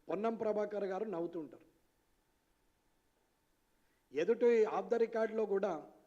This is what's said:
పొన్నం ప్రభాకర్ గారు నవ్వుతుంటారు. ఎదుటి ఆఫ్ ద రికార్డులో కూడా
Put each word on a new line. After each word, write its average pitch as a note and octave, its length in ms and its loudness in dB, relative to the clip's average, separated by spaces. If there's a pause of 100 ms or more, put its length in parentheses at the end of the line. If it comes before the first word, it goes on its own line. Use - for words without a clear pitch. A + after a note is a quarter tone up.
పొన్నం G#3+ 260 -2
ప్రభాకర్ G#3 480 -2
గారు F#3+ 220 -4
నవ్వుతుంటారు. E3+ 600 -6 (2500)
ఎదుటి A3 520 4
ఆఫ్ F#3+ 220 -2
ద A#3 60 0
రికార్డులో A3 520 0
కూడా G3 400 -2 (220)